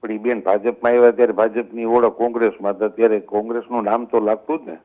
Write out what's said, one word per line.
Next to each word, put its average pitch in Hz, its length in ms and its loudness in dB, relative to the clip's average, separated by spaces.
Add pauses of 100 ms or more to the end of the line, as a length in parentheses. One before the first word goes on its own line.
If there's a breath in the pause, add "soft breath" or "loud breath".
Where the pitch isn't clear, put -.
પણ 110 100 -8
ઈ 107 60 -6
બેન 113 240 -2
ભાજપમાં 117 500 0
આવ્યા 120 200 6
ત્યારે 117 220 2
ભાજપની 110 520 -2
ઓળખ 117 320 2
કોંગ્રેસમાં 113 560 -2
હતા, 104 140 -2
ત્યારે 107 320 0
કોંગ્રેસનું 113 640 -4
નામ 113 220 -2
તો 113 140 0
લાગતું 110 460 -4
જ - 20 -12
ને 82 180 -14